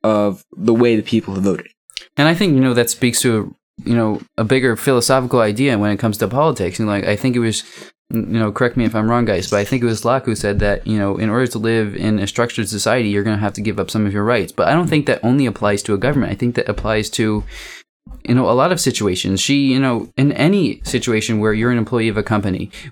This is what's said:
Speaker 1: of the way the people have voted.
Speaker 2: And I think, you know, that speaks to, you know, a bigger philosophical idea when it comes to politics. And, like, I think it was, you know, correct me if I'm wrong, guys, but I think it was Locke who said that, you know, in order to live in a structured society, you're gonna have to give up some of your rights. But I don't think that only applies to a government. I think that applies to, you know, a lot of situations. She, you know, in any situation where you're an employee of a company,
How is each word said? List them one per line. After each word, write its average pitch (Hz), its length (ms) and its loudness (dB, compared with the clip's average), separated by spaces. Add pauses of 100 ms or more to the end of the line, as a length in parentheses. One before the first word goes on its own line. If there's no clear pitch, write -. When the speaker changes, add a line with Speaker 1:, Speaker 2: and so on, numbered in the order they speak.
Speaker 1:
of 104 480 0
the 110 220 2
way 120 200 4
the 107 80 0
people 107 320 -2
have 95 100 -2
voted. 95 240 -2 (480)
Speaker 2:
And 147 120 4
I 165 60 4
think, 175 200 2
you 131 60 4
know, 131 140 4
that 117 160 2
speaks - 320 0
to, 113 320 0 (300)
you 120 100 0
know, 110 260 0 (160)
a 113 80 0
bigger 120 320 2
philosophical 127 640 2
idea 113 380 2
when 104 120 2
it 101 80 0
comes 107 200 0
to 104 100 0
politics. 117 500 0
And, 110 100 0
like, 101 160 -2
I 104 120 0
think 123 200 0
it 123 40 2
was, 113 220 -2 (480)
you 113 100 -2
know, 107 320 0
correct 120 240 0
me 120 80 2
if 110 100 0
I'm 110 140 0
wrong, 120 160 2
guys, 87 260 -2
but 101 80 2
I 101 60 0
think 123 180 -2
it 123 40 0
was 113 180 -2
Locke 131 220 0
who 113 80 0
said 104 240 -2
that, 101 280 0
you 107 120 0
know, 101 180 -2
in 110 140 -2
order 123 160 0
to 117 120 -4
live 110 380 0
in 107 220 0
a 92 80 -2
structured 117 420 -2
society, 110 400 0
you're 101 160 0
gonna 107 120 0
have 104 180 -2
to 107 60 -10
give 104 180 -4
up 95 120 -4
some 107 160 0
of 98 60 -2
your 104 120 -2
rights. 110 280 0
But - 160 0
I 127 40 4
don't 170 160 2
think 151 180 0
that - 160 0
only 131 240 2
applies 104 380 -2
to 107 100 0
a 95 40 0
government. 120 340 0
I 98 40 -4
think 120 200 -2
that - 120 -2
applies 107 420 -2
to, 107 340 0 (800)
you 123 100 0
know, 123 140 4
a 110 40 4
lot 139 200 4
of 170 80 -2
situations. 95 600 0
She, 139 320 2
you 131 80 2
know, 123 360 -2
in 139 160 2
any 175 520 2
situation 113 560 -2
where 107 120 2
you're 110 200 0
an 120 60 2
employee 113 300 0
of 104 80 -2
a 104 60 -2
company, 98 480 -2 (220)